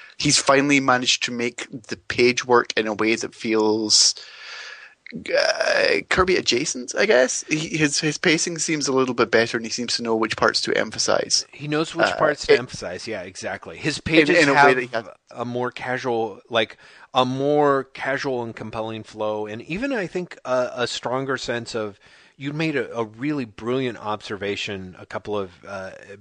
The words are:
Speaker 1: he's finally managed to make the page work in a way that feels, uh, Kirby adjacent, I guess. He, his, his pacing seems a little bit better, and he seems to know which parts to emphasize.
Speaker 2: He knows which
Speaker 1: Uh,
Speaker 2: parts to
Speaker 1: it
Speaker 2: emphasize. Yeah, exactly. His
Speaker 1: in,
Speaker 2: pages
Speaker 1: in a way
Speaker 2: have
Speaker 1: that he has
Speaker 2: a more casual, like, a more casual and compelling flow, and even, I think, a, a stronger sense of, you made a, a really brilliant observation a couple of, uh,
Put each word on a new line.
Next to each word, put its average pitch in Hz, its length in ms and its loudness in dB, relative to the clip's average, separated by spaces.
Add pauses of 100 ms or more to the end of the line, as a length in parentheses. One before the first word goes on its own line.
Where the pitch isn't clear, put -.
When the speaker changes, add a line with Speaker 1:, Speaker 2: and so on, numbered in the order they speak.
(180)
Speaker 1:
he's 147 200 2
finally 139 420 4
managed 127 440 2
to 123 80 -4
make 120 380 -4
the 113 260 -12
page 123 480 2
work 123 320 4
in 110 100 0
a 107 80 -2
way 110 200 2
that 110 200 -6
feels, 110 800 2 (1200)
uh, - 640 2 (100)
Kirby 185 260 2
adjacent, 156 640 -2
I - 80 2
guess. 127 420 4
He, 156 300 -2
his, 147 220 2
his 151 180 -2
pacing 165 400 0
seems 151 300 -2
a 135 40 0
little 131 220 2
bit 117 160 2
better, 117 260 2
and 113 80 -4
he 110 60 -8
seems 120 260 -4
to 123 60 -6
know 113 140 0
which 110 200 0
parts - 260 2
to - 140 -2
emphasize. - 760 0
Speaker 2:
He 147 160 -10
knows 151 260 -2
which 107 140 2
Speaker 1:
Uh, 92 80 -2
Speaker 2:
parts 151 300 0
to 147 80 6
Speaker 1:
it 127 40 8
Speaker 2:
emphasize. 92 480 -10
Yeah, 107 160 -8
exactly. 98 560 -10
His 147 200 -4
Speaker 1:
in, - 40 -16
Speaker 2:
pages 156 360 4
Speaker 1:
in 147 100 6
a 139 40 6
way 143 60 4
Speaker 2:
have 143 160 10
Speaker 1:
that 127 80 -2
he 123 60 -8
has 117 180 -6 (240)
Speaker 2:
a 120 140 -8
more 123 260 -4
casual, 120 720 -4 (100)
like, 113 260 0 (380)
a 131 100 4
more 139 600 2
casual 135 580 -4
and 113 120 -8
compelling 110 500 -8
flow, 107 420 -4
and 107 160 -10
even, 233 300 -6
I 202 160 -2
think, - 360 -6
a, 127 300 0
a 123 140 -2
stronger 131 500 -4
sense 120 380 -6
of, 104 240 -6 (400)
you 139 120 -6
made 156 240 -2
a, 107 200 -4
a 117 60 0
really 123 420 -4
brilliant 117 540 -4
observation 101 1000 -6
a 107 80 -18
couple 104 320 -6
of, 95 140 -4 (160)
uh, 95 240 -10 (300)